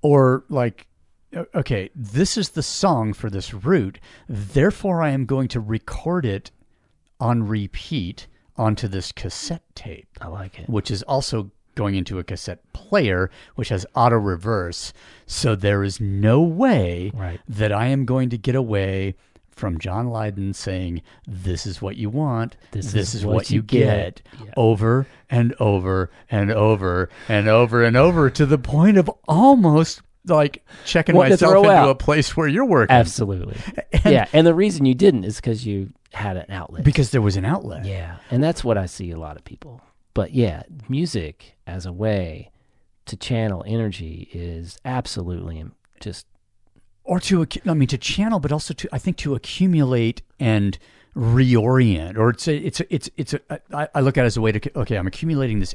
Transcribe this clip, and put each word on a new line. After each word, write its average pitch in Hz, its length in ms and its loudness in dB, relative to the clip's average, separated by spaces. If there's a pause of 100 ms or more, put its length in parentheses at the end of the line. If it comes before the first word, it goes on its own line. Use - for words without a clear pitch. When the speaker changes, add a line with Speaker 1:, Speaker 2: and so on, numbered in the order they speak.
Speaker 1:
Or 135 480 4
like, 123 360 -4 (480)
o-, 170 200 -8
okay, 113 400 -4
this 127 420 -4
is 196 140 -4
the 156 120 -6
song 117 520 -2
for 110 160 -8
this 98 240 -8
route, 104 440 -2 (300)
therefore 139 720 -2
I 151 100 0
am 135 120 -2
going 131 240 -2
to 120 120 -6
record 123 640 -6
it 98 240 -6 (680)
on 117 300 0
repeat 107 760 -6 (320)
onto 110 280 -2
this 95 260 -6
cassette - 520 -10 (100)
tape. - 340 -18 (120)
Speaker 2:
I 82 80 -16
like 95 320 -14
it. 76 80 -18
Speaker 1:
Which 104 220 -2
is 98 140 -6
also 120 460 -4 (240)
going 101 200 -2
into 92 240 -4
a 87 60 -8
cassette - 480 -12
player, 101 580 0 (240)
which 107 140 -6
has 95 160 -4 (100)
auto 120 220 4
reverse. 95 760 -4 (340)
So - 280 -2
there 101 300 0
is 98 160 -6
no 107 400 4
way 156 720 0
Speaker 2:
Right. 90 240 -8 (100)
Speaker 1:
that 107 240 -2
I 107 140 0
am 135 200 0
going 127 240 0
to 117 80 -6
get 120 160 -2
away 98 600 -2 (360)
from 87 280 -6
John 101 300 -6
Lydon 104 460 -6
saying, 90 480 -8 (240)
"This 95 400 -6
is 95 160 -10
what 98 140 -8
you 104 140 -6
want, 120 460 -4 (160)
Speaker 2:
This 101 200 -8
Speaker 1:
this 101 180 -2
Speaker 2:
is 117 60 -8
Speaker 1:
is 101 100 -6
Speaker 2:
what 104 100 0
Speaker 1:
what 98 140 -2
Speaker 2:
you 107 60 2
Speaker 1:
you 110 60 0
get," 107 600 0 (160)
Speaker 2:
get. 107 80 -18
Yeah. 107 100 -20
Speaker 1:
over 113 500 4 (240)
and 120 280 2
over 95 520 0 (200)
and 101 200 0
over 98 580 2 (200)
and 107 200 2
over 117 360 4
and 117 120 4
over 156 340 6
to 151 160 2
the 139 120 4
point 151 400 4
of 170 120 2 (180)
almost, 170 720 6 (260)
like, 151 360 2 (220)
checking 165 300 2
Speaker 2:
Wanting 175 160 8
to 175 160 6
Speaker 1:
myself 165 60 6
Speaker 2:
throw 196 120 8
Speaker 1:
into 202 100 8
Speaker 2:
out. 139 160 8
Speaker 1:
a 135 40 4
place - 420 0
where 160 120 0
you're 208 180 0
working. 131 300 4
Speaker 2:
Absolutely. 98 600 0 (200)
Speaker 1:
<laughs> - 160 -10 (120)
And - 100 8
Speaker 2:
Yeah, 113 200 4
and 160 120 6
the 170 80 6
reason 175 320 2
you 131 80 4
didn't 127 300 4
is 104 160 -8
'cause 117 240 -4
you 98 260 -6 (220)
had 101 260 -8
an 87 120 -14
outlet. 90 340 -8
Speaker 1:
Because 143 260 2
there 127 120 0
was 101 140 2
an 95 100 -4
outlet. 110 400 -6
Speaker 2:
Yeah, 90 300 -10 (140)
and 135 120 0
that's 165 200 -2
what 117 160 0
I 95 80 -2
see 87 240 -10
a 82 80 -10
lot 76 180 -14
of - 80 -20
people. - 360 -20 (320)
But 101 220 -4
yeah, 98 280 0 (260)
music 127 680 -6 (100)
as 90 200 -10
a 90 60 -10
way 92 580 -4 (560)
to 107 100 -12
channel 110 500 -4
energy 95 640 -6
is 85 520 -12
absolutely 90 760 -8
im-, - 140 -16 (260)
just - 260 -16 (800)
Speaker 1:
Or 180 160 -2
to 175 240 2
accu-, - 260 -6
I 165 40 2
mean, 139 140 2
to 135 100 -4
channel, 208 420 -2
but 135 100 -4
also 151 240 -6
to, - 180 -10
I 143 60 -4
think, - 200 -4
to 143 160 -4
accumulate 127 880 0 (180)
and 104 380 0 (360)
reorient. 117 1040 2
Or 113 140 4
it's - 180 -4
a, 151 80 2
it's - 240 -6
a, - 140 -6
it's, - 240 -4
it's 147 160 -6
a, 143 60 -6 (360)
I, 151 200 -4
I 147 40 2
look 131 160 2
at 131 80 4
it - 20 4
as 110 120 0
a - 20 -2
way 110 120 2
to, 107 280 -6
okay, 113 160 -2
I'm 92 100 -4
accumulating 135 540 -2
this 101 140 -4